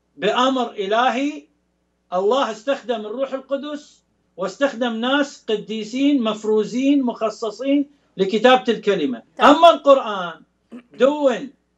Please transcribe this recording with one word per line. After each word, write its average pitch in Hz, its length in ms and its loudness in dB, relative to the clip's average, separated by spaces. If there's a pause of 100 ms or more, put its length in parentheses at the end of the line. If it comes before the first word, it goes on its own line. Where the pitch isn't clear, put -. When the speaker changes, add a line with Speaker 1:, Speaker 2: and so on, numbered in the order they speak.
(160)
Speaker 1:
بأمر 247 540 -2
إلهي، 247 760 -4 (640)
الله 220 380 0
استخدم 240 560 -6
الروح 254 260 -6
القدس 277 680 -10 (340)
واستخدم 226 560 -4
ناس 262 560 -4
قديسين 220 760 -2
مفروزين 214 800 0
مخصصين 240 880 -2 (260)
لكتابة 220 520 4
الكلمة. 165 540 -2 (160)
Speaker 2:
طيب. 240 80 4
Speaker 1:
أما 330 240 8
القرآن 214 680 0 (520)
دون 247 580 0 (280)